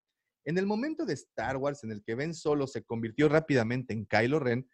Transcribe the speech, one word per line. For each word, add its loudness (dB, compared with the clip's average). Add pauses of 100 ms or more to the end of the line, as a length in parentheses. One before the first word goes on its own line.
(440)
En -4
el 0
momento -4
de -2
Star -6
Wars -4
en -8
el -10
que -6
Ben -4
Solo 0
se -10
convirtió 0
rápidamente 2
en -4
Kylo 4
Ren, 0